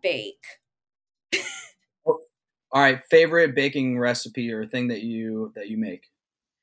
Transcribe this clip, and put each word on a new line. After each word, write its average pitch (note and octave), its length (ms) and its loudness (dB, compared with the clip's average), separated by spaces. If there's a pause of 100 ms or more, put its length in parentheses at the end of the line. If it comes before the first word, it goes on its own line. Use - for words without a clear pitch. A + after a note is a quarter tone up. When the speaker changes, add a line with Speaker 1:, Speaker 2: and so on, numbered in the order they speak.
Speaker 1:
bake. B2 440 -6 (880)
<laughs> - 100 -4 (640)
Speaker 2:
Oh, D#3 120 2 (520)
all C3+ 100 4
right. C3 280 4
Favorite D#3+ 440 6
baking C3+ 460 0
recipe A#2+ 540 -2
or G#2+ 120 -6
thing B2 220 -4
that A2 140 -6
you, A2+ 540 -6
that G#2 120 -12
you A2 80 -8
make? G#2 320 -6 (540)